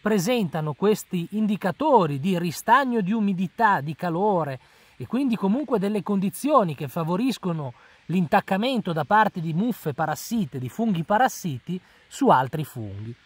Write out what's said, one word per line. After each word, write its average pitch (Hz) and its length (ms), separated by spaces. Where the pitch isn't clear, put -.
presentano 185 720
questi 185 580
indicatori 202 880
di 180 180
ristagno 233 640
di 190 140
umidità, 202 680
di 143 160
calore 170 640
e 127 100
quindi 240 300
comunque 226 420
delle 202 240
condizioni 202 720
che 143 140
favoriscono 170 840
l'intaccamento 190 840
da 156 140
parte 208 340
di 160 140
muffe 170 400
parassite, 156 680
di 127 80
funghi 190 360
parassiti 185 760
su - 220
altri 143 380
funghi. 110 500